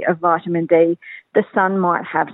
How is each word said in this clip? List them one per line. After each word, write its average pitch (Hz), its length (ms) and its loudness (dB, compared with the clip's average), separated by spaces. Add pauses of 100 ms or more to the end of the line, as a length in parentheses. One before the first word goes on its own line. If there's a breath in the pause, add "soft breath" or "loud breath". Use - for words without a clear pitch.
of 165 140 0
vitamin 170 440 -2
D, 165 320 2 (380 loud breath)
the 214 180 2
sun 190 260 0
might 175 280 -2
have 160 280 -4